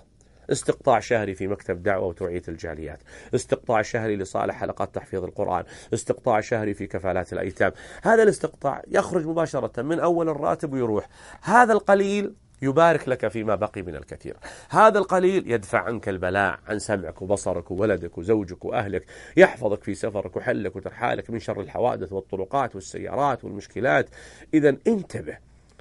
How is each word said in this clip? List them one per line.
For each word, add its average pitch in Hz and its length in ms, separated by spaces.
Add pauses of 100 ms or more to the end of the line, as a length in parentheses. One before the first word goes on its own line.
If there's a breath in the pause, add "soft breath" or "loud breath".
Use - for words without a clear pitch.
(520 soft breath)
استقطاع - 480
شهري 107 360
في 95 120
مكتب 95 360
دعوة 98 220
وتوعية 87 420
الجاليات، 78 520 (360 loud breath)
استقطاع 117 460
شهري 110 340
لصالح 101 400
حلقات 95 400
تحفيظ 92 280
القرآن، 90 400 (300 loud breath)
استقطاع 110 480
شهري 107 320
في 98 140
كفالات 92 460
الأيتام. 92 380 (320 loud breath)
هذا 220 200
الاستقطاع - 640
يخرج 180 400
مباشرة 147 540
من 151 180
أول 170 300
الراتب 156 440
ويروح. 113 360 (320 loud breath)
هذا 226 320
القليل 202 600 (280)
يبارك 143 480
لك 120 180
فيما 107 280
بقي 104 260
من 87 140
الكثير، 69 420 (320 loud breath)
هذا 208 300
القليل 185 520
يدفع 113 280
عنك 107 300
البلاء، 92 580
عن 104 120
سمعك 92 420
وبصرك 92 500
وولدك 92 460
وزوجك 90 480
وأهلك، 101 400 (320 loud breath)
يحفظك 110 460
في 101 120
سفرك 98 400
وحلك 104 400
وترحالك 113 540
من 117 100
شر 104 220
الحوادث 101 520
والطرقات 95 600
والسيارات 95 680
والمشكلات. 107 680 (440 loud breath)
إذن 147 240 (100)
انتبه، 180 500 (440 soft breath)